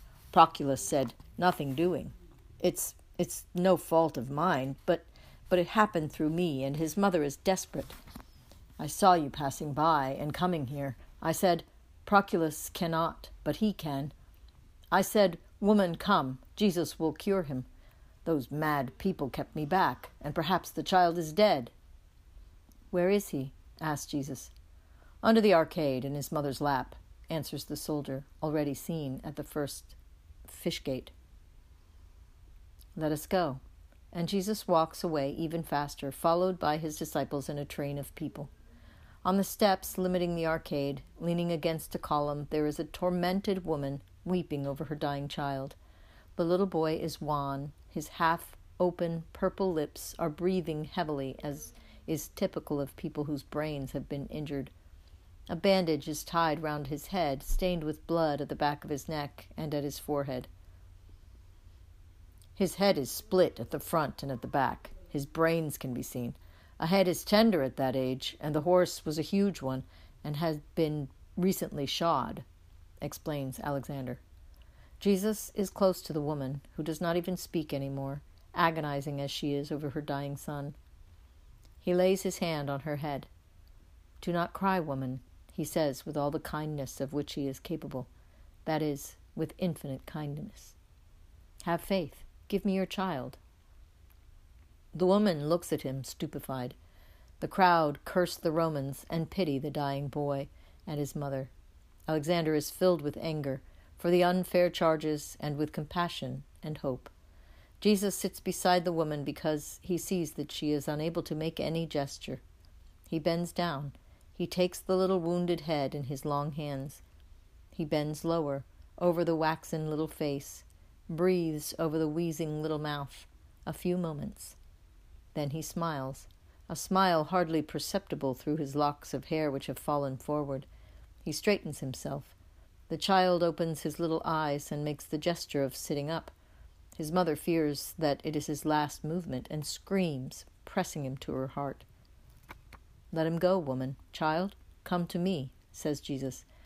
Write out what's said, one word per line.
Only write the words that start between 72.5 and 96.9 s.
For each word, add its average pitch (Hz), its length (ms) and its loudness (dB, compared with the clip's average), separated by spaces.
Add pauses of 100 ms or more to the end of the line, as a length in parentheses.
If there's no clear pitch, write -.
explains 143 580 -6
Alexander. 139 600 -4 (800)
Jesus 202 560 2
is 190 140 0
close 185 320 2
to - 120 -6
the 151 80 0
woman, 143 400 -2 (120)
who 160 100 -4
does 160 180 -4
not 180 160 2
even 180 180 -2
speak 160 380 -4
anymore, 139 480 -4 (320)
agonizing 151 640 0
as 139 120 -4
she 143 220 -2
is 143 180 -2
over 151 180 -4
her 147 120 -4
dying 143 360 -4
son. 147 380 -8 (1080)
He 180 120 0
lays 185 280 4
his 185 160 -4
hand 151 320 -2
on 139 120 -2
her 147 160 -4
head. 139 300 -4 (960)
"Do 175 100 -4
not 170 220 0
cry, 190 260 2
woman," 135 400 -2 (320)
he 156 140 -4
says 147 400 0
with 151 100 -6
all 147 160 0
the 156 80 -2
kindness 151 640 -6
of 135 100 -4
which 143 220 -4
he 139 140 -2
is 131 120 -6
capable, 143 480 -8 (560)
that 156 180 0
is, 147 360 -4 (180)
with - 220 -4
infinite 147 480 -4
kindness. 151 720 -10 (880)
"Have 170 180 0
faith. 185 420 -2 (240)
Give 196 160 -2
me 196 100 0
your 190 120 0
child." 165 520 -4 (1600)
The 165 120 0
woman 185 440 4
looks 170 240 0
at 139 80 0
him, 135 240 -6
stupefied. 131 720 -6 (640)